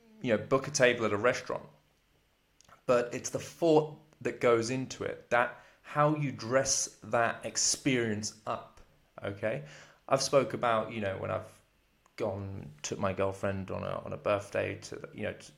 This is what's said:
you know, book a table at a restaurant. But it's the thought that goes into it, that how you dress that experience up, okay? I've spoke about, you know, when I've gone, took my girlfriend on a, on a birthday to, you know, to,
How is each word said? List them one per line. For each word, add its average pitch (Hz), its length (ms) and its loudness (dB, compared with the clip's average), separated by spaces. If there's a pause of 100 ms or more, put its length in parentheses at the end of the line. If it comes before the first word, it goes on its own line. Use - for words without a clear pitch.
(220)
you 127 100 -2
know, 104 60 4
book 139 300 0
a - 40 -8
table 120 340 4
at 104 60 0
a 104 60 2
restaurant. - 460 0 (1200)
But 120 280 4
it's 127 160 -6
the - 100 -4
thought 151 580 2 (240)
that 123 180 -4
goes 117 300 4
into 131 340 -4
it, - 260 -8
that 120 300 2 (220)
how 147 340 2
you 143 160 -2
dress 117 720 0
that 113 400 0
experience 117 920 0 (100)
up, - 340 -8 (440)
okay? 107 400 -4 (440)
I've 135 140 2
spoke - 320 2
about, 113 400 0
you 110 80 -6
know, 98 180 -2
when 101 120 -4
I've 98 200 -6 (640)
gone, 101 520 -6 (120)
took - 180 -6
my 95 140 0
girlfriend 98 580 -2
on 95 120 -4
a, 92 200 -4
on - 80 -10
a 92 60 -6
birthday 101 640 -2
to, - 180 -12 (140)
you 110 100 -8
know, 92 100 -4
to, - 240 -18